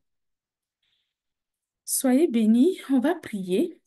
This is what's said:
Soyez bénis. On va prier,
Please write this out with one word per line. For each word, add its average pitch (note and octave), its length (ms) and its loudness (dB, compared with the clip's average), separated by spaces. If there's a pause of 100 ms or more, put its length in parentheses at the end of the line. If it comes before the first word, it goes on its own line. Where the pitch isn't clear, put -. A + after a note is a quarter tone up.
(1800)
Soyez C4+ 440 0
bénis. A#3 500 2 (140)
On C4+ 80 4
va D4+ 160 0
prier, G3+ 720 -6